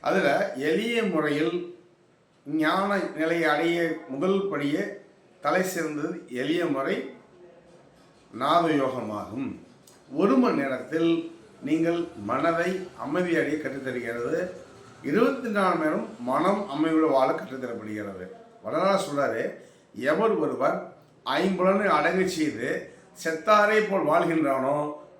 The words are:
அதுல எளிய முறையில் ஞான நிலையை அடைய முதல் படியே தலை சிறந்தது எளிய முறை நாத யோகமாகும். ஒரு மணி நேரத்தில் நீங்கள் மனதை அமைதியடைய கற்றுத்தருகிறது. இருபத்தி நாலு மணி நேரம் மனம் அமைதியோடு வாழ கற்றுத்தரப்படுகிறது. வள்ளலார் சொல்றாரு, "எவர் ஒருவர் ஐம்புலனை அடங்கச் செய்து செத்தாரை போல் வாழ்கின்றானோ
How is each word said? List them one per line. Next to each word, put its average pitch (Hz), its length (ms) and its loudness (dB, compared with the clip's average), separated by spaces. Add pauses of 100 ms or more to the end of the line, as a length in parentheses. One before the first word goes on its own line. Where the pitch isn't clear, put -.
அதுல 180 520 2
எளிய 208 500 0
முறையில் 165 760 -2 (640)
ஞான 175 540 0 (160)
நிலையை 160 340 0
அடைய 165 480 0 (120)
முதல் 190 400 0
படியே 147 340 -2 (580)
தலை 175 220 2
சிறந்தது 160 680 -4
எளிய 147 360 0
முறை 147 500 -2 (1200)
நாத 156 340 2
யோகமாகும். 120 880 -2 (560)
ஒரு 202 260 4
மணி 220 180 4
நேரத்தில் 156 800 0 (260)
நீங்கள் 165 460 0 (180)
மனதை 165 600 0 (200)
அமைதியடைய 151 540 0
கற்றுத்தருகிறது. 131 880 -4 (540)
இருபத்தி 240 460 2
நாலு 190 260 2
மணி 156 140 0
நேரம் 208 180 -2 (120)
மனம் 165 500 0
அமைதியோடு 156 400 2
வாழ 135 220 4
கற்றுத்தரப்படுகிறது. 107 960 -8 (360)
வள்ளலார் 180 380 2 (140)
சொல்றாரு, 131 380 -2 (460)
"எவர் 180 380 2
ஒருவர் 156 560 -2 (320)
ஐம்புலனை 185 640 2
அடங்கச் 170 420 2
செய்து 139 640 -4 (300)
செத்தாரை 208 680 4
போல் 180 160 0
வாழ்கின்றானோ 147 880 2 (260)